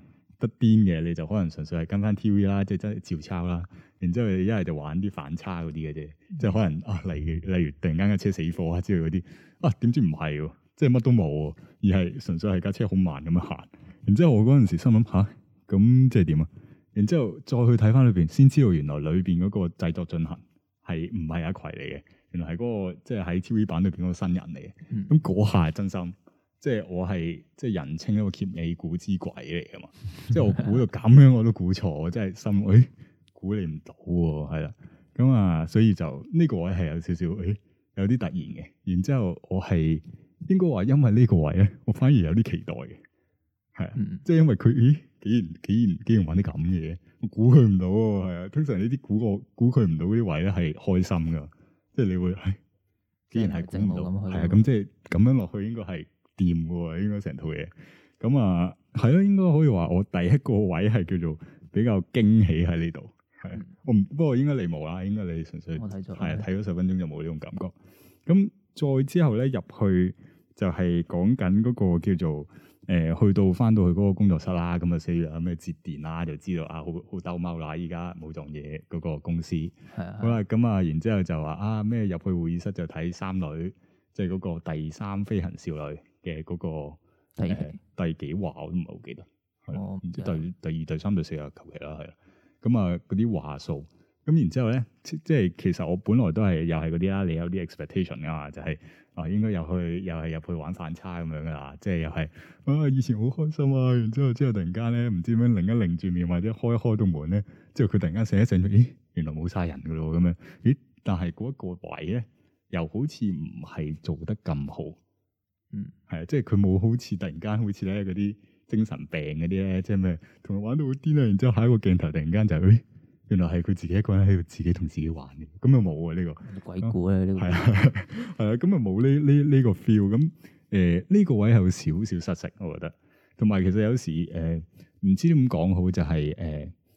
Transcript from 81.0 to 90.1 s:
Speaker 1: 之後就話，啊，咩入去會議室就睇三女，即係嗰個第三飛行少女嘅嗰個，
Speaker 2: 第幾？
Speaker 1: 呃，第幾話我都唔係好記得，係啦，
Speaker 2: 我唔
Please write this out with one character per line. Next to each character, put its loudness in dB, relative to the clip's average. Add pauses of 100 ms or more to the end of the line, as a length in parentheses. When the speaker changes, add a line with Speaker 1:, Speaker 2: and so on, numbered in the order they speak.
Speaker 1:
之 -2
後 2
就 -4
話， -6
啊， -4
咩 -2
入 -2
去 -12
會 -2
議 -2
室 -6
就 -6
睇 -8
三 -8
女， -6 (400)
即 -6
係 -2
嗰 -4 (220)
個 -8
第 -6
三 -8
飛 -2
行 -6
少 -10 (180)
女 -12 (240)
嘅 -10
嗰 -10
個， -10 (460)
Speaker 2:
第 -4
幾？ -4 (420)
Speaker 1:
呃， -4
第 -10
幾 -8
話 -6
我 -12
都 -4
唔 -4
係 -18
好 -16
記 -14
得， -20 (400)
係 -12
啦， -8
Speaker 2:
我 -8
唔 -8